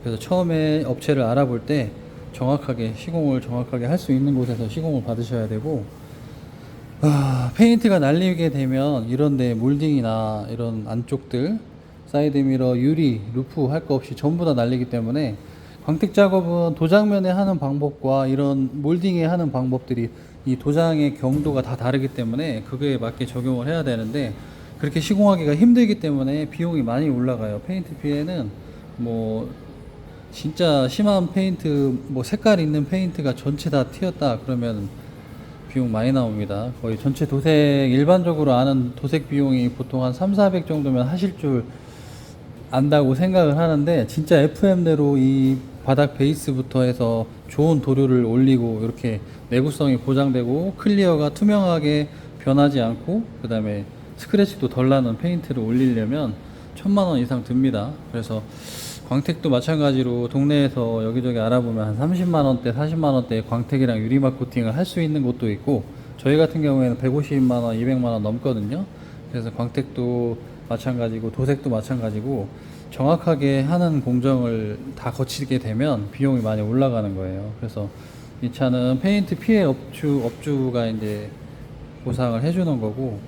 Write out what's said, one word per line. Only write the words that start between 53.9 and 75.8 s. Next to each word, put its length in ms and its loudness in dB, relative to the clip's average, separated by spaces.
스크래치도 520 0
덜 200 2
나는 260 2
페인트를 460 -2
올리려면 720 0
천만 320 2
원 140 2
이상 240 -2
듭니다. 480 0
그래서 300 -6
광택도 440 0
마찬가지로 800 2
동네에서 760 2
여기저기 340 0
알아보면 480 0
한 120 -2
삼십만 480 2
원대, 280 2
사십만 400 0
원대 300 0
광택이랑 560 0
유리막 400 2
코팅을 360 -2
할 100 0
수 140 -6
있는 220 0
곳도 300 0
있고, 320 0
저희 180 2
같은 280 2
경우에는 340 2
백오십만 640 2
원, 160 -2
이백만 340 0
원 120 -2
넘거든요. 600 -2
그래서 200 -6
광택도 840 -2
마찬가지고 640 -4
도색도 380 -2
마찬가지고 800 -2
정확하게 720 2
하는 400 2
공정을 800 0
다 160 -6
거치게 480 -2
되면 520 -2